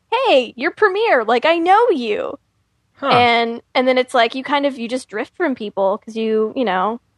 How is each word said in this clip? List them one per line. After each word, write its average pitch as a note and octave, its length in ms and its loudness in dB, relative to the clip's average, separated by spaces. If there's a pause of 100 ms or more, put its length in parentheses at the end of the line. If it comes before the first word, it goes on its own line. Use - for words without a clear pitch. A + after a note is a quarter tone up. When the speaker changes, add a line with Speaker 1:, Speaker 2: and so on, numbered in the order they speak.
(120)
Speaker 1:
hey, F#4 440 2
you're C#4 140 -2
Premier. F#4+ 540 2
Like, A#3 200 0
I E4+ 140 2
know G4 320 4
you." A#3+ 480 -4 (560)
Speaker 2:
Huh. C#4 160 -6
Speaker 1:
And, A#3 500 2 (140)
and B3+ 140 2
then B3+ 100 2
it's B3+ 160 -2
like, A#3 220 2
you C4 80 -6
kind C#4+ 220 -2
of, C4 120 -2
you A3+ 100 -8
just B3+ 200 -6
drift - 280 -10
from D4+ 200 -2
people G3+ 420 -2
'cause A3 180 -14
you, A3 380 -2
you C4 100 -2
know, G3 360 -2 (180)